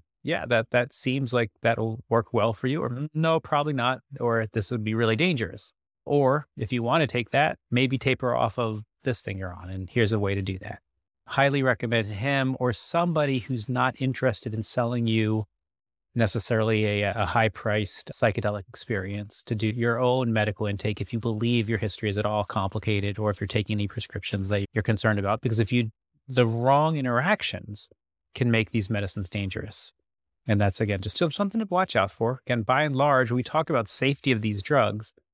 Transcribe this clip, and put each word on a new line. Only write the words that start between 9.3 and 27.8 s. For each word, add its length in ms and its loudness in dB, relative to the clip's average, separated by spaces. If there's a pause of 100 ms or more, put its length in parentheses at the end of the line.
you're 140 -8
on. 180 -14
And 180 -8
here's 220 4
a 80 2
way 160 0
to 80 0
do 160 -4
that. 200 -12 (480)
Highly 360 2
recommend 440 2
him 520 -2
or 140 2
somebody 640 0
who's 280 -4
not 320 0
interested 540 0
in 80 -4
selling 460 0
you 380 2 (680)
necessarily 880 2
a, 100 2
a 140 -2
high-priced 880 0
psychedelic 560 0
experience 760 -6
to 120 -4
do 120 0
your 320 0
own 320 2
medical 360 0
intake 340 -4
if 100 -8
you 80 -4
believe 480 0
your 120 0
history 280 -4
is 120 0
at 60 0
all 180 0
complicated 720 -2
or 140 0
if 100 -8
you're 60 -2
taking 280 -2
any 120 0
prescriptions 640 -6
that 240 0
you're 100 0
concerned 340 2
about. 240 0
Because 180 0
if 140 2
you, 160 2 (380)
the 180 4
wrong 520 4
interactions 920 -2 (460)